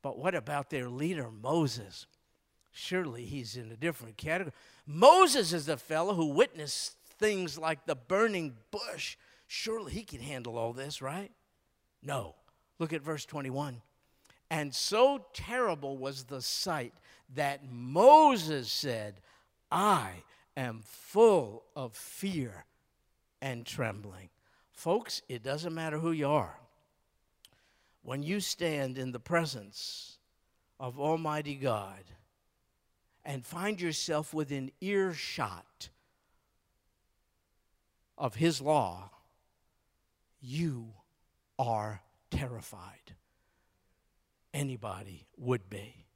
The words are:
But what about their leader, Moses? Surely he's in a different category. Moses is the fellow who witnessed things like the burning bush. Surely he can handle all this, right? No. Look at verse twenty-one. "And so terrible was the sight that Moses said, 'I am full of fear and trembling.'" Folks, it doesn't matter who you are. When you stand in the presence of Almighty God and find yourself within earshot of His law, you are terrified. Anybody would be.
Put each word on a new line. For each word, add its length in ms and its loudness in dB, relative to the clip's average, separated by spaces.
But 180 -8
what 160 0
about 360 -4
their 180 -4
leader, 420 -4
Moses? 760 -2
Surely 540 -6
he's 320 -10
in 140 -12
a 60 -14
different 400 -6
category. 380 -4
Moses 680 8
is 140 -2
the 100 -2
fellow 380 0
who 120 4
witnessed 720 0
things 400 0
like 280 -4
the 80 0
burning 640 0
bush. 460 -8
Surely 460 -6
he 120 -8
can 160 -14
handle 380 -8
all 140 0
this, 280 -8
right? 320 -8
No. 320 -6
Look 140 -4
at 100 -4
verse 220 -6
twenty-one. 580 -6
"And 240 -2
so 580 4
terrible 640 -2
was 280 -8
the 180 -10
sight 520 -4
that 400 -4
Moses 1000 8
said, 500 -4
'I 540 2
am 260 -6
full 840 4
of 180 -8
fear 720 -6
and 240 -8
trembling.'" 680 -8
Folks, 560 -2
it 160 -10
doesn't 280 -4
matter 280 -4
who 100 0
you 180 0
are. 300 0
When 200 -6
you 180 -2
stand 580 -2
in 140 -4
the 80 -8
presence 1000 -4
of 180 -8
Almighty 560 0
God 500 -2
and 220 -8
find 340 -4
yourself 540 -2
within 460 -4
earshot 1080 -2
of 160 -4
His 260 2
law, 500 0
you 520 -4
are 440 -2
terrified. 840 -8
Anybody 720 -8
would 340 -2
be. 460 -14